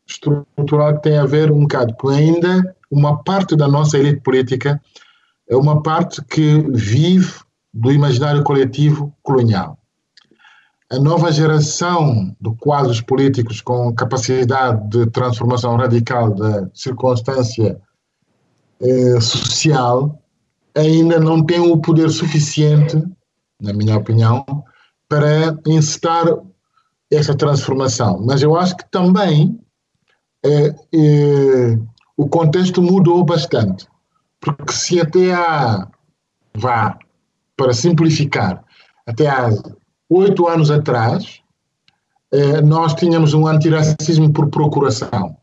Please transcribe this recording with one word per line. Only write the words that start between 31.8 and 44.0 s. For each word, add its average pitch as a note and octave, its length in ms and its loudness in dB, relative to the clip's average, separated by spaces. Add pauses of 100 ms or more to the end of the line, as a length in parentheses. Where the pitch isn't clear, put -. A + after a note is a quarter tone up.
o D3 120 -2
contexto F3+ 540 0
mudou F3 420 4
bastante. C3 640 -2 (520)
Porque D3 320 -8
se - 280 -2
até F3+ 340 2
há, D3 540 -2 (680)
vá, A2 420 -4 (580)
para B2+ 180 0
simplificar, D3+ 880 0 (420)
até A#2+ 220 0
há B2+ 220 -2 (600)
oito F#3 380 2
anos D#3+ 220 2
atrás, D3 720 -2 (880)
eh, C#3+ 300 2
nós D#3 320 2
tínhamos E3 400 2
um D#3 140 2
antiracismo D#3 840 2